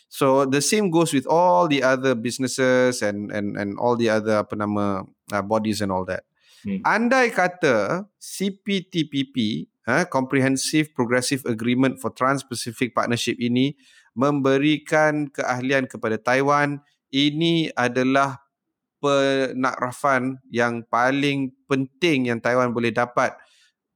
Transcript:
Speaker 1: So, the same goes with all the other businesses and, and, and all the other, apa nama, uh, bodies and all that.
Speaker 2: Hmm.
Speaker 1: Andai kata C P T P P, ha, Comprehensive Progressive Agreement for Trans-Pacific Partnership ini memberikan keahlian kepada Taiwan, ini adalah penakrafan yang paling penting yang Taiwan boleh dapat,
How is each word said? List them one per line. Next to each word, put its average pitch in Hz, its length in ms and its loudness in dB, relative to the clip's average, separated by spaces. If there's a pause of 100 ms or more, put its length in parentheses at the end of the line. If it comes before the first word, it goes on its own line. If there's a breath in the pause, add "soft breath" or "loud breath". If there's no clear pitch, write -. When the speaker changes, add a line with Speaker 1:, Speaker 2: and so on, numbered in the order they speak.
Speaker 1:
So, 135 400 2
the 139 140 2
same 208 260 0
goes 160 240 2
with 135 160 0
all 175 400 4
the 135 160 2
other 131 320 2
businesses 127 880 0
and, 104 240 -4
and, 101 320 -4
and 101 160 -6
all 120 160 0
the 117 160 0
other, 107 320 2
apa 104 160 -6
nama, 104 480 -2 (240)
uh, 101 160 -4
bodies 107 400 -2
and 95 80 -2
all 92 160 -2
that. - 160 -8 (400 soft breath)
Speaker 2:
Hmm. 98 160 -4
Speaker 1:
Andai 233 480 2
kata 170 800 0 (100)
C - 320 -6
P 196 320 -4
T 165 240 -4
P 139 240 -4
P, - 60 -10 (500)
ha, 160 240 0
Comprehensive 135 800 0
Progressive 123 560 -2
Agreement 123 560 0
for 113 80 -4
Trans-Pacific 127 880 -4
Partnership 117 400 -2
ini 123 400 0 (400 soft breath)
memberikan 147 1120 2
keahlian 131 560 -2
kepada 110 320 -4
Taiwan, 143 640 0 (320)
ini 156 640 2
adalah 131 640 0 (560)
penakrafan 131 1500 0
yang 117 320 0
paling 135 720 0 (160)
penting 135 640 0
yang 113 80 -4
Taiwan 123 320 2
boleh 117 160 0
dapat, 120 480 -2 (580 soft breath)